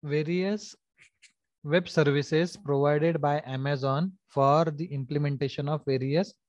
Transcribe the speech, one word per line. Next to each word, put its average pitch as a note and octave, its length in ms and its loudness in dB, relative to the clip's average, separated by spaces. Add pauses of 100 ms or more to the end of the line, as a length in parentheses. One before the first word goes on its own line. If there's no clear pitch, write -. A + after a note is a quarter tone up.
various F3 720 -2 (880)
web E3+ 260 0
services D#3 680 2
provided D3 640 0
by D3 280 0
Amazon C3+ 640 -2 (180)
for C#3+ 360 4
the D#3 200 -4
implementation C#3+ 840 -4
of D3 200 -2
various C#3 480 0 (140)